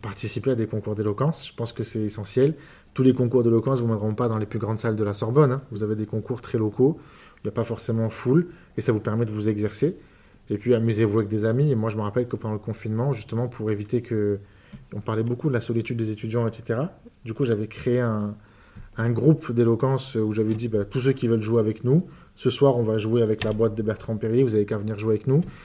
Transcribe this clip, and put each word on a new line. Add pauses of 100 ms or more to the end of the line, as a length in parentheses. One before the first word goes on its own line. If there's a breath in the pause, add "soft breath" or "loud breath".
participer
à
des
concours
d'éloquence,
je
pense
que
c'est
essentiel. (380 loud breath)
Tous
les
concours
d'éloquence
vous
mèneront
pas
dans
les
plus
grandes
salles
de
la
Sorbonne,
hein.
Vous
avez
des
concours
très
locaux, (380 loud breath)
il
n'y
a
pas
forcément
foule, (280 loud breath)
et
ça
vous
permet
de
vous
exercer. (540 soft breath)
Et
puis
amusez-vous
avec
des
amis.
Et
moi,
je
me
rappelle
que
pendant
le
confinement,
justement,
pour
éviter
que, (520 loud breath)
on
parlait
beaucoup
de
la
solitude
des
étudiants,
et
cetera. (260)
Du
coup,
j'avais
créé
un, (640 soft breath)
un
groupe
d'éloquence
où
j'avais
dit,
bah,
tous
ceux
qui
veulent
jouer
avec
nous, (260 loud breath)
ce
soir,
on
va
jouer
avec
la
boîte
de
Bertrand
Perrier,
vous
avez
qu'à
venir
jouer
avec
nous. (220 loud breath)